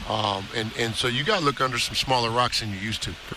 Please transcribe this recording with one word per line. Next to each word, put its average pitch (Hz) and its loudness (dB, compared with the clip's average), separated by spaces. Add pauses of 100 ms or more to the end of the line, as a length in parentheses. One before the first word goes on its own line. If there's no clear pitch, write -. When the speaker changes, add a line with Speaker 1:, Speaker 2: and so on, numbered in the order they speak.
Speaker 1:
Um, 104 0 (100)
and, 110 -2
and 113 0
so 127 0
you 127 0
gotta 202 2
look 143 2
under 127 2
some - -2
smaller 120 2
rocks 120 2
than 104 -4
you 98 -4
used 104 -4
to. - -4
Speaker 2:
For - -12